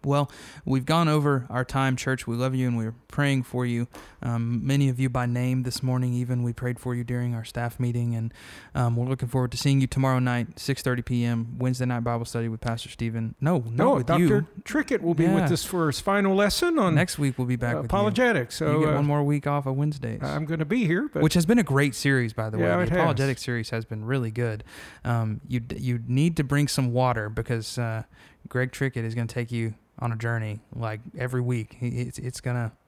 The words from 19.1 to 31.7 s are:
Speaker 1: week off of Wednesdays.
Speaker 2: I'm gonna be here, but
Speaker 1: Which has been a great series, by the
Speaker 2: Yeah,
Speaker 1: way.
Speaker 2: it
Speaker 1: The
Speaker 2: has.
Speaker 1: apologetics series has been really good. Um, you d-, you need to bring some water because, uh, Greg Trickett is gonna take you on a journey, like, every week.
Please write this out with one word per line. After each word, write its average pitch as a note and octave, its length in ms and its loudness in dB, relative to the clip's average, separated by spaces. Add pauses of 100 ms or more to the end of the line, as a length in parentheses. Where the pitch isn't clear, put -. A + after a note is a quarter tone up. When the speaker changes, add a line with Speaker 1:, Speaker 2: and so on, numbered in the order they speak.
Speaker 1:
week D3 240 0
off C#3+ 180 0
of C3+ 80 -2
Wednesdays. C3+ 480 -2
Speaker 2:
I'm D3 220 -4
gonna D#3 200 -2
be G#3 220 0
here, F#3+ 260 0
but D3 100 0
Speaker 1:
Which D#3 120 4
has E3+ 120 4
been A#3+ 120 6
a G3 60 4
great C#3 320 2
series, B2+ 360 2
by A2 180 -4
the - 80 -2
Speaker 2:
Yeah, F3 180 2
Speaker 1:
way. F3+ 80 2
Speaker 2:
it - 20 0
Speaker 1:
The - 60 0
Speaker 2:
has. F3+ 80 2
Speaker 1:
apologetics C#3 440 2
series A#2 260 -2
has A2+ 140 -4
been G#2+ 200 -8
really B2 260 0
good. A2+ 320 -4 (420)
Um, A2+ 440 0
you B2+ 100 -2
d-, A#2 200 -6
you B2 280 -2
need D3 300 2
to D3+ 80 2
bring C#3+ 240 2
some B2 240 0
water A#2+ 360 2
because, A2+ 480 -4
uh, A2+ 280 -4 (440)
Greg B2+ 220 0
Trickett B2+ 340 -2
is A2+ 120 -4
gonna A#2 100 0
take A#2+ 240 -6
you A2+ 240 -2 (240)
on A#2+ 140 -2
a A2+ 40 -4
journey, A2 440 -2 (140)
like, A2 260 -6 (180)
every B2+ 220 -2
week. A#2+ 400 -2